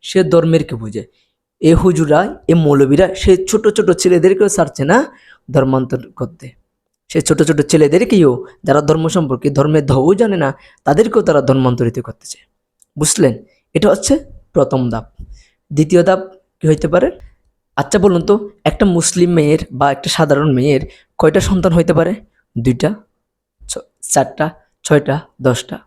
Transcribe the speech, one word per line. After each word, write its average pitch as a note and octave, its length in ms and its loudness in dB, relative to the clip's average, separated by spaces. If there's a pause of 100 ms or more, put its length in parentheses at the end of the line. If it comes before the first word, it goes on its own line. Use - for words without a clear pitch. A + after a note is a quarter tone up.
সে - 240 -2
ধর্মের E3 400 2
কি - 100 -12
বুঝে? A2 300 -10 (560)
এ D#3+ 140 4
হুজুরা, E3 640 0 (120)
এ E3 60 4
মৌলবীরা, D3 600 2
সে F#3 320 2
ছোট G#3+ 220 0
ছোট G3+ 220 0
ছেলেদেরকেও F#3 580 2
ছাড়ছে D#3 360 -4
না A3+ 280 0 (380)
ধর্মান্তর C3 680 -2
করতে। - 340 -12 (580)
সে D#3+ 140 -2
ছোট D3 200 0
ছোট D3+ 180 0
ছেলেদেরকেও, D#3 840 2 (200)
যারা C#3+ 160 2
ধর্ম D#3 280 0
সম্পর্কে, D3 420 -2
ধর্মের C#3+ 360 0
ধও C3+ 280 2
জানে G3+ 220 0
না, C#3+ 180 -2 (300)
তাদেরকেও G#3 380 2
তারা D3+ 200 2
ধর্মান্তরিত B2+ 560 0
করতেছে। - 400 -16 (600)
বুঝলেন? D3 460 0 (300)
এটা G#3 160 2
হচ্ছে - 280 0 (340)
প্রথম C3 380 -2
ধাপ। A2+ 220 -10 (600)
দ্বিতীয় D#3 300 2
ধাপ F#3+ 180 2 (400)
কি D#3+ 80 0
হইতে D#3 200 0
পারে? F#3 220 0 (640)
আচ্ছা D3+ 220 -2
বলুন F3 240 2
তো, G#3 280 -2 (140)
একটা G3+ 220 0
মুসলিম F3 440 0
মেয়ের D#3 280 2 (140)
বা C#3 200 0
একটা D3 180 -8
সাধারণ D3 420 0
মেয়ের C3 280 0 (380)
কয়টা D#3+ 220 2
সন্তান F#3 320 0
হইতে E3 220 2
পারে? E3 200 0 (440)
দুইটা, B2+ 360 -2 (720)
ছ-, - 100 -12 (240)
চারটা, - 480 -4 (320)
ছয়টা, D3 380 0 (220)
দশটা। B2+ 440 -4